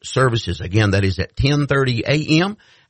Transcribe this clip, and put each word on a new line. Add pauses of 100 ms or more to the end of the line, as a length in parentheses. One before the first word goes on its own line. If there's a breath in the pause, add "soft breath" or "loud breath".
services.
Again,
that
is
at
ten
thirty
A
M (320 soft breath)